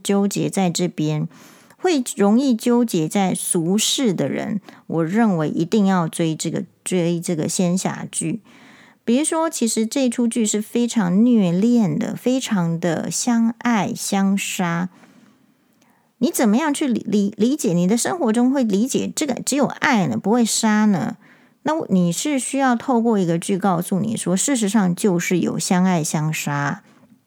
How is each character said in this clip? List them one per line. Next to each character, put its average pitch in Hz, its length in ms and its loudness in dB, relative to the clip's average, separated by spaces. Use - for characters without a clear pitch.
纠 202 240 2
结 156 220 -2
在 190 220 0
这 175 160 -2
边， 156 400 -2
会 320 260 0
容 202 220 4
易 269 160 2
纠 240 280 2
结 170 240 0
在 190 280 0
俗 180 420 0
世 233 340 0
的 151 160 -2
人， 139 320 -4
我 165 180 0
认 202 320 2
为 156 100 0
一 - 160 -2
定 202 220 2
要 185 220 2
追 160 280 -2
这 165 140 -6
个， 151 140 -4
追 170 380 0
这 175 140 -4
个 151 120 -2
仙 175 300 0
侠 - 340 -6
剧。 - 300 -4
比 233 120 2
如 302 80 2
说， 330 240 0
其 247 180 -2
实 220 180 0
这 254 240 0
出 233 160 0
剧 226 200 0
是 208 160 0
非 240 260 -2
常 202 380 2
虐 220 260 4
恋 208 480 2
的， - 160 -4
非 254 240 0
常 170 400 -2
的 170 320 -2
相 233 460 0
爱 220 360 0
相 196 440 0
杀。 175 500 -2
你 302 120 0
怎 269 160 0
么 202 80 4
样 294 180 0
去 302 140 -2
理-， 233 200 -2
理-， 202 280 0
理 247 220 0
解？ 202 160 -2
你 175 120 2
的 208 120 2
生 370 200 -2
活 269 140 0
中 240 180 2
会 269 140 0
理 214 240 0
解 196 260 -2
这 311 140 -4
个 - 60 -2
只 262 120 -2
有 285 80 2
爱 220 420 0
呢， 113 100 -2
不 190 140 -2
会 240 140 2
杀 214 400 0
呢？ 196 320 0
那 302 100 -2
你 175 240 2
是 285 260 -2
需 - 180 -6
要 262 200 2
透 233 240 0
过 226 180 2
一 185 60 2
个 165 120 2
剧 190 200 -2
告 180 240 0
诉 180 180 -2
你 226 160 -2
说， 180 220 -2
事 277 180 0
实 220 140 0
上 196 260 2
就 175 240 2
是 170 200 0
有 220 200 -2
相 180 240 2
爱 180 180 2
相 156 320 -2
杀。 143 480 -4